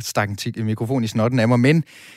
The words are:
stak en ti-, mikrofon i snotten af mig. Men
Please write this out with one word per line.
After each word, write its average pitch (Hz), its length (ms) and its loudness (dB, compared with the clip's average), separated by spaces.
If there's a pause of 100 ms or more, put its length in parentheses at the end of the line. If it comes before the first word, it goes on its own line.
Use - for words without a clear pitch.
stak 107 280 -2
en 98 80 -8
ti-, - 260 -8
mikrofon 113 420 -2
i - 20 -4
snotten 120 340 0
af 117 80 4
mig. 123 120 4
Men 147 240 4 (320)